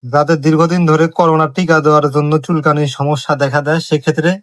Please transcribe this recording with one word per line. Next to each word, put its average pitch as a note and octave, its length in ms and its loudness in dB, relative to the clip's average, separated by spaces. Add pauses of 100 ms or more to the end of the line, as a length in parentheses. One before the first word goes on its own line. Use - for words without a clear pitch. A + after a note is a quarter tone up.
যাদের D3 360 0
দীর্ঘদিন D#3+ 460 2
ধরে D#3 240 2
করোনা D#3+ 380 2
টিকা E3 340 0
দেওয়ার D3+ 300 4
জন্য D3 200 0 (120)
চুলকানির D3+ 520 0
সমস্যা C#3+ 400 -4
দেখা C#3 260 -2
দেয়, D3+ 200 -2
সেক্ষেত্রে D3+ 480 -2 (140)